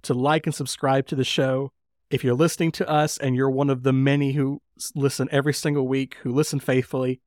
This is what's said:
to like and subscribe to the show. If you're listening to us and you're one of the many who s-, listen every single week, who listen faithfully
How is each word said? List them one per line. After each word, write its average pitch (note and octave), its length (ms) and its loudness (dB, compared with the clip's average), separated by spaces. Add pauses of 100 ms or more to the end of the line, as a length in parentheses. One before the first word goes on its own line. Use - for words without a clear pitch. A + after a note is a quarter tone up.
to C3+ 120 -2
like D3 340 0
and D3+ 60 -4
subscribe C3+ 520 0
to - 80 -6
the C3 80 0
show. C3+ 480 -2 (400)
If C3+ 140 -2
you're B2 100 2
listening E3 380 2
to - 180 -4
us D3+ 280 2
and C3 180 0
you're C3+ 160 2
one C#3 180 2
of B2+ 140 -2
the C3+ 80 4
many C#3 400 2
who C#3 300 -2 (140)
s-, - 200 -10
listen C#3 340 0
every C#3 240 0
single D3 320 0
week, C3+ 380 -2
who B2 80 -4
listen D3 260 0
faithfully C3 680 -2